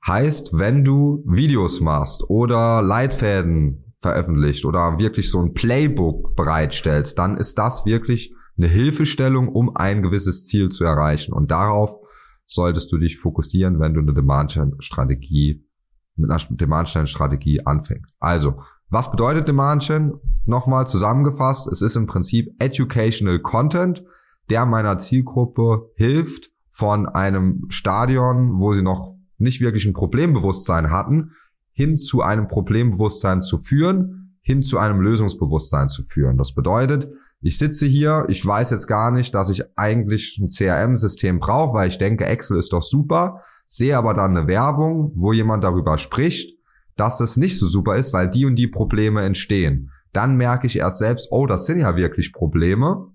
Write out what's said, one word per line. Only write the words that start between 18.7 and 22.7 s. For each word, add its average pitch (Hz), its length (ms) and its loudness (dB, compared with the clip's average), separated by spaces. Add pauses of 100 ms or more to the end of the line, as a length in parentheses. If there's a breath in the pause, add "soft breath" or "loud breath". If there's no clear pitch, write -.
was 113 220 -2
bedeutet 156 360 0
Demand 143 400 0
Gen? 156 280 0 (320)
Nochmal 127 400 2
zusammengefasst, 131 800 0
es 98 160 -4
ist 104 120 0
im 113 120 0
Prinzip 110 520 -2
Educational 113 800 0